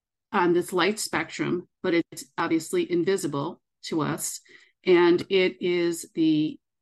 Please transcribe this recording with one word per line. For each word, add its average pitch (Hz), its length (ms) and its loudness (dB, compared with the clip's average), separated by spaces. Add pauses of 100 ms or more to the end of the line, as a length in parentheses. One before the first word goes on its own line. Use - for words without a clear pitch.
(300)
on 180 220 2
this 175 220 0
light 185 240 0
spectrum, 160 680 -4 (160)
but 170 120 0
it's - 320 -2 (100)
obviously 170 560 -2
invisible 170 680 -2 (200)
to 160 200 -4
us. - 400 -6 (420)
And 175 460 6
it 185 320 2
is 170 520 -2
the 156 460 0 (220)